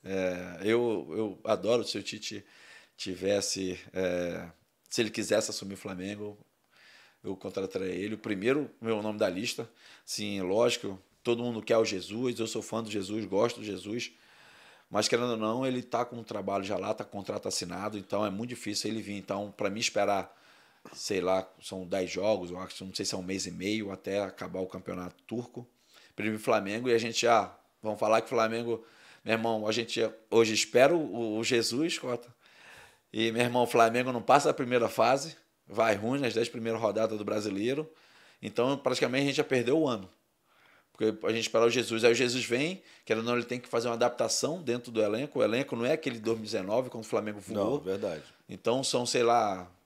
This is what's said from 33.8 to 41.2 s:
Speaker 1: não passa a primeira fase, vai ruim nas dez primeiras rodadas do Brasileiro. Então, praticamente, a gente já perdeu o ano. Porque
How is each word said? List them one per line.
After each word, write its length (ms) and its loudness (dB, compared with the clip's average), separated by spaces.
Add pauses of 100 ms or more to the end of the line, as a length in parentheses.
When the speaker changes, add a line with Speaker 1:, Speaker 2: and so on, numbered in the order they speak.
Speaker 1:
não 100 -4
passa 280 6
a 40 0
primeira 340 2
fase, 480 4 (300)
vai 300 2
ruim 240 -2
nas 120 0
dez 160 0
primeiras 320 -4
rodadas 380 0
do 60 -6
Brasileiro. 680 -2 (500)
Então, 380 0
praticamente, 460 0
a 20 2
gente 100 0
já 80 2
perdeu 360 2
o 80 2
ano. 200 -4 (840)
Porque 340 0